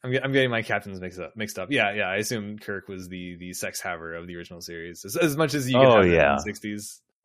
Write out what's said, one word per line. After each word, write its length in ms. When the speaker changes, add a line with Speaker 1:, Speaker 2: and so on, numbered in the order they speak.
Speaker 1:
I'm 60
get-, 120
I'm 100
getting 180
my 100
captains 400
mixed 180
up, 180
mixed 220
up. 120
Yeah, 240
yeah, 140
I 80
assume 420
Kirk 280
was 220
the, 300
the 160
sex 260
haver 340
of 120
the 100
original 240
series, 460
as, 100
as 220
much 160
as 160
you 80
could 100
Speaker 2:
Oh, 80
Speaker 1:
have 80
it 40
in 60
Speaker 2:
yeah. 220
Speaker 1:
the 60
sixties. 580